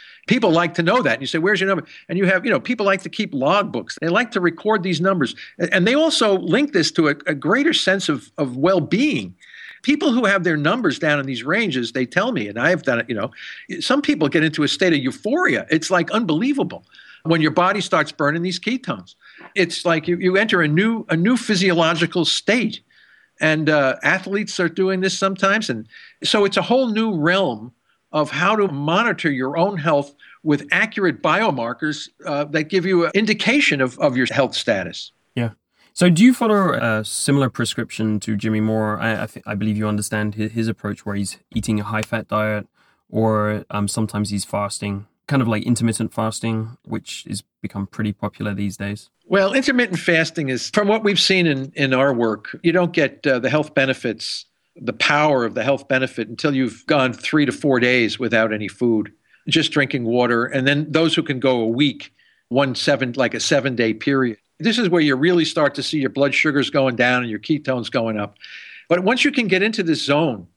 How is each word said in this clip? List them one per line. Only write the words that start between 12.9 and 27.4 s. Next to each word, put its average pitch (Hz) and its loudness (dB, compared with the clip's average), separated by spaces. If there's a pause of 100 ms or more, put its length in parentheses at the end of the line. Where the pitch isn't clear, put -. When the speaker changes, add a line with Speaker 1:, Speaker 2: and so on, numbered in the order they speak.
Speaker 1:
it, 110 -2
you 120 -4
know, 104 -4 (480)
some 285 -2
people 254 0
get 156 0
into 156 -2
a 127 0
state 185 0
of 147 2
euphoria. 151 -2
It's, 160 0
like, 175 0
unbelievable 220 -2 (400)
when 160 2
your 151 2
body 185 2
starts 160 0
burning 151 -2
these 180 -4
ketones. 170 -6 (380)
It's 180 -2
like 165 0
you, 175 0
you 185 2
enter 202 2
a 151 2
new, 214 2
a 165 0
new 214 2
physiological 175 2
state. 220 -2 (580)
And, 156 2
uh, 139 2
athletes 190 -2
are 175 0
doing 185 0
this 185 -2
sometimes. 196 0
And 110 -6 (360)
so 208 2
it's 202 2
a 180 2
whole 247 2
new 220 0
realm 147 0 (400)